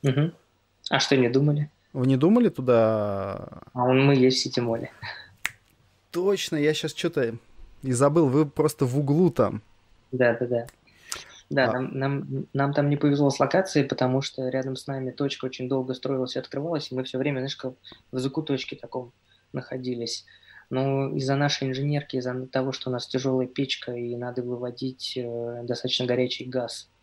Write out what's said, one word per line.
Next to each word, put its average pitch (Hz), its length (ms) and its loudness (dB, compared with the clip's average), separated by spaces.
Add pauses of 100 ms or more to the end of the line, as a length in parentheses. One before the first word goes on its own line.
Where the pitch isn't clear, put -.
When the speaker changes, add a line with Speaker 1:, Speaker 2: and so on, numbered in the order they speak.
Speaker 1:
Мгм. 143 300 2 (560)
А 135 100 4
что, 139 180 4
не 123 120 4
думали? 147 420 2 (220)
Speaker 2:
Вы 127 140 0
не 135 100 4
думали 208 320 6
туда? 107 1120 0 (120)
Speaker 1:
А 127 100 0
он, 131 200 6
мы 139 100 8
есть 131 240 6
в - 20 -2
Сити - 180 -2
Молле. 117 320 -2 (1200)
Speaker 2:
Точно, 185 420 0
я 151 180 4
щас 151 200 -4
чё-то 123 440 -2 (460)
и 131 80 -2
забыл, 143 380 4
вы 147 160 4
просто 147 400 0
в 127 120 0
углу 151 320 4
там. 107 320 2 (500)
Speaker 1:
Да, 127 280 4
да, 123 80 -2
да. 120 240 -2 (760)
Да, 135 180 2
Speaker 2:
А. 110 60 2
Speaker 1:
нам, 127 260 -2
нам, 135 540 -2
нам 139 200 2
там 143 160 4
не 143 80 4
повезло 143 320 4
с 135 100 -2
локацией, 143 480 2
потому 131 340 2
что 131 280 -6
рядом 131 260 -4
с - 120 -14
нами 131 240 -6
точка 139 340 -4
очень 127 240 -6
долго 131 260 -2
строилась 131 400 -4
и 131 40 -2
открывалась, 143 520 -6
и 131 40 -6
мы 127 100 -4
всё 127 140 -6
время, 139 200 -2
знаешь, 135 180 -6
как 131 180 -8 (360)
в 127 80 -4
закуточке 135 580 -4
таком 123 360 -12 (400)
находились. 127 720 -8 (460)
Но 135 460 0
из-за 135 200 0
нашей 143 320 0
инженерки, 143 480 -2
из-за 127 300 -4
того, 131 260 -2
что - 160 -8
у 127 40 0
нас 120 140 -6
тяжёлая 131 400 0
печка 131 460 -6
и 120 240 -6
надо 123 260 -6
выводить, 123 720 -8
э, 120 460 -6
достаточно 123 440 -2
горячий 127 380 0
газ 127 460 -8 (120)